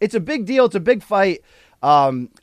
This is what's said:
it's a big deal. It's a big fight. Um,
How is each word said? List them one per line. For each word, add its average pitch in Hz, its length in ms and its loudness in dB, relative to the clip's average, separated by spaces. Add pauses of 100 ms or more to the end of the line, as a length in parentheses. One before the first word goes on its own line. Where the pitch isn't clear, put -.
it's 214 160 -4
a 208 40 0
big 226 260 -6
deal. 254 180 2
It's 226 100 -2
a 196 60 -4
big 220 240 -2
fight. 196 380 -2 (380)
Um, 135 500 2 (120)